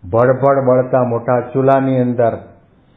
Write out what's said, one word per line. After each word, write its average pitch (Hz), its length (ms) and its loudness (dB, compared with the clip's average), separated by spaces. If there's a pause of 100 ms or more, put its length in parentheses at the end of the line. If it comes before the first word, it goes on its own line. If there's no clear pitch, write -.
(120)
ભડભડ 131 560 2
બળતા 127 360 0
મોટા 120 380 -2
ચૂલાની 131 580 0
અંદર 120 380 0 (600)